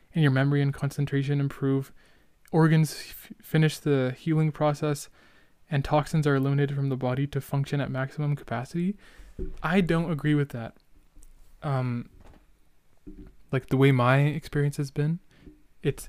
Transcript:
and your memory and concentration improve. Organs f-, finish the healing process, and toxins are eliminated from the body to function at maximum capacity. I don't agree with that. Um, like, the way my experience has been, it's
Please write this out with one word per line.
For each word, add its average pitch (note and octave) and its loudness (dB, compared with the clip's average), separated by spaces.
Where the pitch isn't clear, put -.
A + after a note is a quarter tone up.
and E3 2
your C#3 4
memory C#3 2
and C#3 0
concentration C#3+ -2
improve. C#3 -2
Organs D#3+ 4
f-, - -16
finish D#3 2
the C3 0
healing D#3 0
process, D3+ -2
and C#3+ 0
toxins D3+ 2
are C#3 4
eliminated C#3 2
from C#3 -2
the C3 -2
body B2+ -2
to C#3 -4
function C#3+ -2
at B2+ -4
maximum C3+ -2
capacity. E3+ -4
I F3 2
don't E3+ 0
agree D3+ 0
with C#3+ 0
that. A#2 -10
Um, B2+ -4
like, C3 -2
the - 0
way C3+ 8
my B2+ 4
experience C#3+ 0
has C#3+ -6
been, D#3 -2
it's - -4